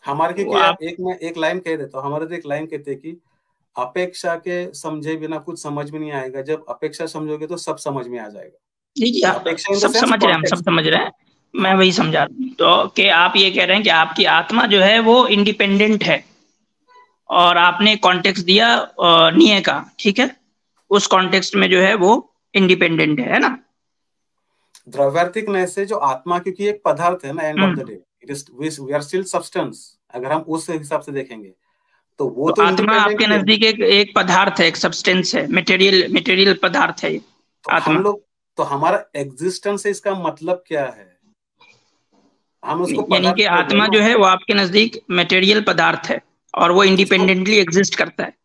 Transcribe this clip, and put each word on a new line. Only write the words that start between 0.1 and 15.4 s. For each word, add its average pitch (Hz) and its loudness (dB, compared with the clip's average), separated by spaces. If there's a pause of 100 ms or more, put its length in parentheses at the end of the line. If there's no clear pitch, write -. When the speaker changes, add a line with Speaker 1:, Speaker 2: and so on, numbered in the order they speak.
Speaker 1:
क्योंकि 190 -6
Speaker 2:
वो - -2
आप 170 0
Speaker 1:
एक, 160 -8
एक 170 -12
मैं 180 -6
एक 165 -10
line 165 -2
कह 165 -6
देता 139 -12
हूँ, 135 -10
हमारे 151 -6
तो 170 -12
एक 165 -12
line 147 -8
कहते 143 -12
हैं 135 -10
कि 170 -18 (560)
अपेक्षा 175 -6
के 180 -8
समझे 156 -8
बिना 156 -10
कुछ 170 -14
समझ 147 -10
में 156 -12
नहीं 151 -10
आएगा, 131 -10
जब 151 -8
अपेक्षा 156 -10
समझोगे 151 -8
तो 175 -10
सब 160 -10
समझ 139 -8
में 120 -12
आ 110 -14
जाएगा। 95 -20 (380)
Speaker 2:
जी, 247 2
जी, 202 -2
आप 185 2
Speaker 1:
अपेक्षा - -6
in 196 -2
the 202 0
Speaker 2:
सब 202 2
Speaker 1:
sense 220 0
Speaker 2:
समझ 240 2
रहे 196 2
हैं, 180 4
हम 160 -2
Speaker 1:
context। 180 0
Speaker 2:
सब 175 -10
समझ 165 0
रहे 160 2
हैं, - -12 (440)
मैं 190 2
Speaker 1:
हाँ। 190 4
Speaker 2:
वही 185 4
समझा 160 0
रहा - -10
हूँ। - -6
तो 170 2
कि 196 0
आप 175 4
ये 190 4
कह 185 0
रहे 185 2
हैं 208 0
कि 190 2
आपकी 165 2
आत्मा 175 2
जो 202 4
है 202 6
वो 233 6
independent 208 2